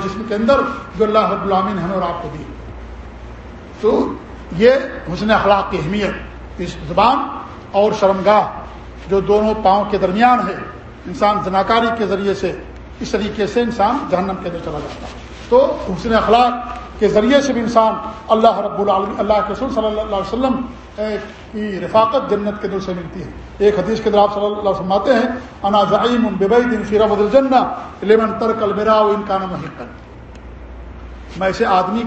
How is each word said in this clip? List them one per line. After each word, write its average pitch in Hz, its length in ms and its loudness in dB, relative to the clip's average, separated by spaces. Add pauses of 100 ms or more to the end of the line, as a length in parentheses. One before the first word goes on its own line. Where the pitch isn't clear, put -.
جسم 202 240 -6
کے 208 80 -4
اندر، 226 260 4 (340)
جو 208 100 2
اللہ 208 260 2
رب 185 140 -4
العالمین 196 300 0
نے 175 60 -4
ہمیں 190 140 -4
اور 185 60 -2
آپ 175 220 -4
کو 156 140 -10
دی۔ 151 60 -10 (1400)
تو - 320 2 (440)
یہ 233 140 8 (420)
حسن 208 180 0
اخلاق 196 400 2
کی 185 60 -2
اہمیت، 185 340 -2 (460)
اس 170 180 -8 (120)
زبان 214 400 2 (440)
اور 202 280 4
شرمگاہ 196 440 4 (640)
جو 196 100 2
دونوں 208 340 2 (100)
پاؤں 202 220 4
کے 202 120 -2
درمیان 220 500 4
ہے، 190 80 -6 (520)
انسان 208 380 2
زناکاری 208 420 2 (100)
کے 220 80 0
ذریعے 196 280 0
سے، 175 280 -4 (380)
اس - 120 -6
طریقے 208 360 -2
سے 240 140 0
انسان 226 360 0 (120)
جہنم 185 240 0 (100)
کے 175 60 -4
اندر 165 160 -8
چلا 151 140 -6
جاتا - 280 -12
ہے۔ - 180 -14 (240)
تو 285 280 6 (120)
حسن 226 240 -2
اخلاق 233 380 4 (480)
کے 214 80 4
ذریعے 240 340 6
سے 269 120 0
بھی 240 80 0
انسان 220 320 4 (340)
اللہ 220 320 4
رب 202 220 -4
العالمین، 202 360 0
اللہ 214 160 0 (140)
کے 196 60 -4
رسول 247 200 -4
صلی 220 120 0
اللہ 214 160 -2
علیہ 214 140 -4
وسلم، 226 460 -2 (360)
اے، 214 200 -4 (340)
کی 208 280 -6
رفاقت 220 500 2
جنت 202 320 -2
کے 202 60 -6
اندر 190 120 -2
سے 185 140 -6
ملتی 175 300 -8
ہے۔ - 80 -12 (260)
ایک 202 220 4
حدیث 208 220 -2
کے 220 80 0
اندر 202 100 2
آپ 208 140 4
صلی 202 120 -2
اللہ 208 140 -2
علیہ 202 100 0
وسلم 185 200 -2
فرماتے 208 240 2
ہیں، 240 260 0 (240)
"انا 202 200 4
زعیم 220 440 2 (120)
ببیت 214 500 2
فی 208 100 2
ربض 208 360 4
الجنہ 262 380 4 (300)
لمن 220 360 4
ترک 220 240 -2
المراء 214 380 2
وان 202 260 2
کان 190 140 0
محقا"، 160 420 -8 (1500)
میں 190 100 0
ایسے 190 180 0
آدمی 196 400 2